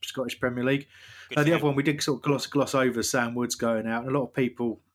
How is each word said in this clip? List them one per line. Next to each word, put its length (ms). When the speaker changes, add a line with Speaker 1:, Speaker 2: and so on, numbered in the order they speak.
Speaker 1:
Scottish 360
Premier 240
League. 220
Speaker 2:
Good 100
Speaker 1:
Uh, 20
Speaker 2:
for 40
Speaker 1:
the 60
Speaker 2:
him. 60
Speaker 1:
other 80
one, 100
we 60
did 220
sort 160
of 40
gloss, 220
gloss 300
over 260
Sam 320
Woods 220
going 320
out, 180
and 100
a 40
lot 80
of 80
people 460